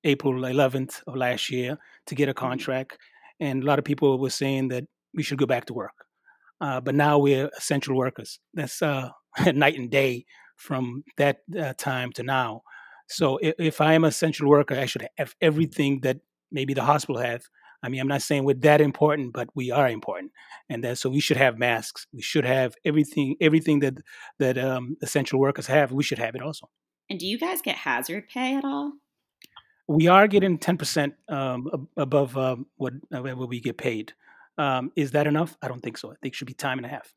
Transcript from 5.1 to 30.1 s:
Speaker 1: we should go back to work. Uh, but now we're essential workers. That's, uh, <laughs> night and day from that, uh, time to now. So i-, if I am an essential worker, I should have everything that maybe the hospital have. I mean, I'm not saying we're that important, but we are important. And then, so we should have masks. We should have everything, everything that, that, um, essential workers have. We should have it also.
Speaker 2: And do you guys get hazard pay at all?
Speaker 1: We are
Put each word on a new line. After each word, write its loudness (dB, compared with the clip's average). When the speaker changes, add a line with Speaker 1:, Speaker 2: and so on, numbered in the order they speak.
Speaker 1:
we -4
should -4
go 4
back 0
to -12
work. -12
Uh, -4
but -2
now 6
we're 4
essential -2
workers. -4
That's, -6
uh, -2
<laughs> 2
night 4
and -8
day 0
from -6
that, 2
uh, -6
time -4
to -10
now. -2
So 0
i-, 2
if 0
I 6
am 6
an 6
essential 0
worker, 6
I -2
should -6
have -6
everything 2
that 0
maybe -4
the 0
hospital 2
have. -4
I -6
mean, -4
I'm 0
not 0
saying 0
we're 4
that 6
important, 2
but -6
we -4
are 2
important. -8
And -6
then, -4
so -4
we 2
should 2
have 2
masks. -2
We -12
should 0
have 0
everything, 0
everything 4
that, -2
that, 2
um, -4
essential 0
workers 0
have. 2
We 0
should -4
have -6
it -10
also. -12
Speaker 2:
And -6
do -8
you -4
guys -4
get -4
hazard -6
pay -4
at -4
all? -6
Speaker 1:
We 4
are 8